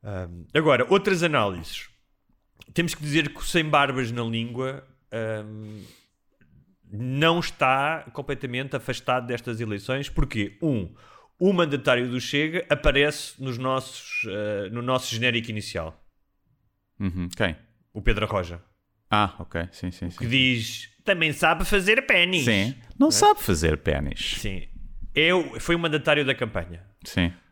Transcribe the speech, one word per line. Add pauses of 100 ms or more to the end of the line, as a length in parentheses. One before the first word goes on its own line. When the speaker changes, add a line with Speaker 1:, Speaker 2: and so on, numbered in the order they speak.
Speaker 1:
Ahm, (100)
agora,
outras
análises. (880)
Temos
que
dizer
que
o
Sem
Barbas
na
Língua, (260)
ahm, (1120)
não
está (100)
completamente
afastado
destas
eleições,
porque,
um, (460)
o
mandatário
do
Chega
aparece
nos
nossos,
ah,
no
nosso
genérico
inicial. (1000)
Speaker 2:
Uhum.
Quem? (360)
Speaker 1:
O
Pedro
Arroja. (500)
Speaker 2:
Ah,
ok. (100)
Sim,
sim,
Speaker 1:
O
Speaker 2:
sim,
Speaker 1:
que
Speaker 2:
sim.
Speaker 1:
diz, (160)
"Também
sabe
fazer
pénis."
Speaker 2:
Sim. (240)
Não
Speaker 1:
É?
Speaker 2:
sabe
fazer
pénis.
Speaker 1:
Sim. (520)
É
o,
foi
o
mandatário
da
campanha. (200)
Speaker 2:
Sim. (200)